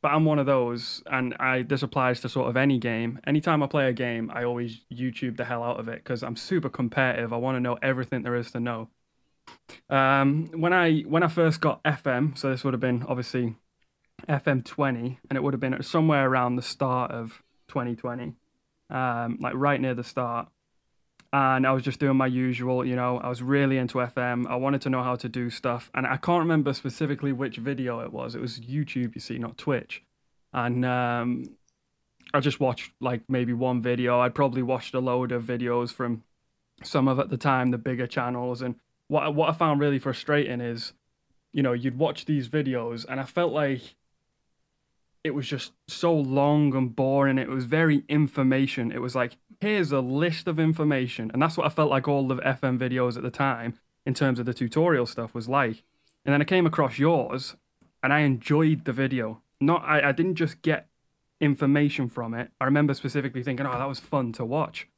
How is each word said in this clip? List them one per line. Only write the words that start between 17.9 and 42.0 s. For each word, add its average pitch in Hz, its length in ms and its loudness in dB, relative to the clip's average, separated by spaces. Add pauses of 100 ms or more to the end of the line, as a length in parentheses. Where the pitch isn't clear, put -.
twenty, 123 400 -8 (540)
um, 120 500 -2
like, - 160 -4
right 139 260 2
near 131 120 0
the 120 100 -6
start. 117 460 -6 (840)
And 131 340 4
I 131 40 4
was 131 120 0
just 131 160 -4
doing 139 160 2
my 131 100 4
usual, 127 600 0
you 127 100 -2
know, 123 240 0
I 131 80 -8
was 123 160 -6
really 135 340 2
into 127 240 -2
F 123 160 -4
M. 123 300 -2
I 123 80 -4
wanted 135 260 0
to 143 80 -4
know 127 140 0
how 123 140 -2
to 123 100 -8
do 120 220 -4
stuff. 120 440 -6
And 131 140 -2
I 131 80 0
can't 175 240 2
remember 156 340 2
specifically 143 600 -4
which 123 240 -6
video 123 420 -4
it 120 140 -12
was. 123 200 -8
It - 60 -10
was 120 220 -8
YouTube, 127 520 -4
you - 60 -12
see, 123 180 -10
not 117 200 -8
Twitch. - 460 -4 (500)
And, 123 320 0
um, 123 580 0 (920)
I 143 60 4
just 135 220 0
watched, 131 300 -2 (100)
like, 123 260 -2
maybe 123 240 0
one 123 300 0
video. 123 400 2
I'd 123 140 2
probably 131 280 2
watched 123 300 -4
a 131 60 0
load 127 340 0
of 120 100 -2
videos 120 500 -2
from 120 300 -4 (580)
some 135 280 2
of, 131 100 2
at 139 100 -2
the 123 80 -4
time, 127 340 2
the 123 60 -2
bigger 120 300 -4
channels. 123 540 -4
And 123 140 -6 (340)
what, 147 260 0
what 156 140 2
I 160 40 2
found 156 280 2
really 143 180 2
frustrating 131 600 -2
is, 117 320 -8 (580)
you 147 100 0
know, 127 120 4
you'd 123 260 -2